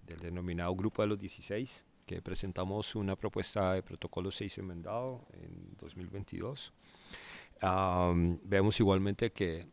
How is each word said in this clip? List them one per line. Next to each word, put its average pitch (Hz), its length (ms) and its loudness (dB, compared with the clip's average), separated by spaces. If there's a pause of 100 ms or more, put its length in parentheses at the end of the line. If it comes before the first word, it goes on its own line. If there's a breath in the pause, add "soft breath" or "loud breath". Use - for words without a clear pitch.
del 82 140 -12
denominado 87 540 -2
Grupo 104 280 0
de 104 60 2
los 104 100 0
dieciséis, 104 680 -8 (220)
que 87 160 -8
presentamos 95 720 -4
una 98 220 0
propuesta 98 560 0
de 95 100 0
protocolo 90 480 -6
seis 98 280 -8
enmendado 101 720 -8
en 87 460 -14
dos - 180 -14
mil 90 120 -10
veintidós. 101 640 -8 (880 loud breath)
Am, 90 840 6
vemos 98 360 6
igualmente 98 500 6
que, 85 420 -2